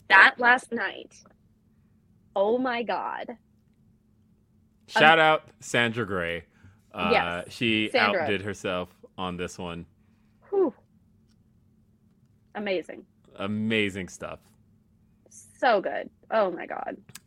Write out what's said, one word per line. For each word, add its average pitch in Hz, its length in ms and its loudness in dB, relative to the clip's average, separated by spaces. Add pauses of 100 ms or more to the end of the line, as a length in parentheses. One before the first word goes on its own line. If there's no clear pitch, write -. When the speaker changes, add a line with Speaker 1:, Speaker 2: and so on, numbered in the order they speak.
Speaker 1:
that 202 300 8
last 247 340 2
night, 196 420 -8 (1200)
oh 208 240 2
my 247 240 -2
God. 190 540 -8 (1500)
Speaker 2:
Shout 160 320 6
Speaker 1:
Um, 160 60 6
Speaker 2:
out 156 240 2 (120)
Sandra 120 460 0
Gray. 85 380 -6 (480)
Uh, 90 200 -2
Speaker 1:
Yes, 87 400 -2
Speaker 2:
she 107 380 -2
Speaker 1:
Sandra. 107 320 0
Speaker 2:
outdid 101 200 -2
herself 95 460 -6 (300)
on 90 180 -6
this 87 220 -8
one. 85 280 -10 (640)
Speaker 1:
Whew. 381 240 0 (1800)
Amazing. 196 500 -6 (320)
Speaker 2:
Amazing 107 720 -2
stuff. 80 300 -14 (920)
Speaker 1:
So - 500 0
good. - 300 -8 (200)
Oh 208 200 0
my 170 160 -8
God. - 300 -10 (300)